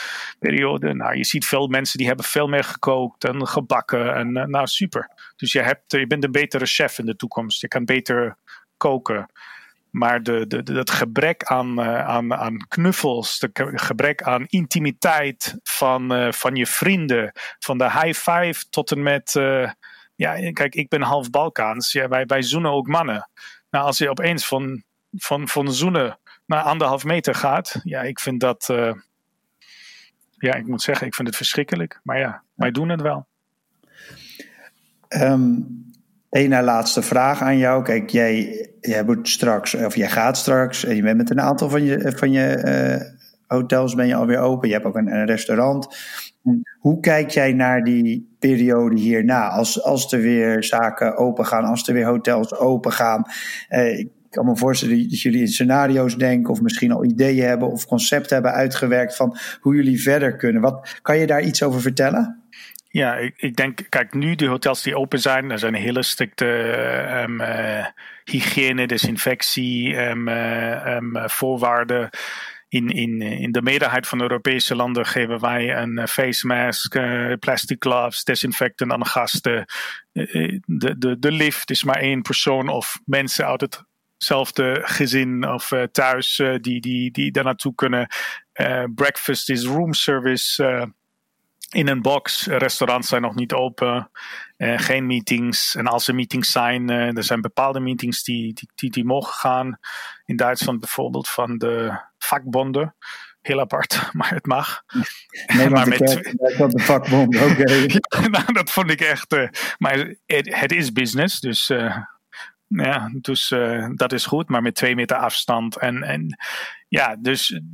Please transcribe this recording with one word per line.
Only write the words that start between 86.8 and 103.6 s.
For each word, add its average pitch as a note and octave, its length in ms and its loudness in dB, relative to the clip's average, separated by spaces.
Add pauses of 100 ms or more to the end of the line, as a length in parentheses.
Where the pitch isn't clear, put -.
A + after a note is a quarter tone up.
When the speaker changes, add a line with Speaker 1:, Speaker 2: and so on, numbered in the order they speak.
Speaker 1:
die, B2 300 -2
die C#3 200 -2
daar C3+ 120 0
naartoe B2+ 320 -2
kunnen. B2 320 0 (440)
Eh, B2+ 320 -2 (120)
breakfast C#3+ 540 -2
is B2 160 0
room D#3 280 0
service, C3 720 0
eh, B2 200 0 (840)
in D#3 180 0
een C3 140 0
box. - 440 0
Restaurants B2+ 640 0
zijn B2 140 0
nog A2+ 140 -4
niet B2 180 -4
open. B2 560 -2 (480)
Eh, A#2 220 -2
geen C3 260 0
meetings. A#2+ 720 0
En A#2+ 120 -2
als A#2+ 200 2
er B2+ 80 0
meetings B2+ 360 -2
zijn, B2 380 0
eh, A#2+ 280 0
er G#2+ 60 -2
zijn A2+ 180 0
bepaalde C3+ 380 0
meetings B2+ 440 -2
die, A2+ 300 -4
die, - 220 -16
die, C3 140 -4
die A#2 160 -2
mogen C3 280 -2
gaan. B2+ 440 -2 (480)
In C3 100 -4
Duitsland B2 440 0
bijvoorbeeld B2+ 500 -6
van A#2+ 280 -4
de A2+ 420 -2 (180)
vakbonden. C3+ 800 -2 (460)
Heel C#3 180 -2
apart, - 500 -2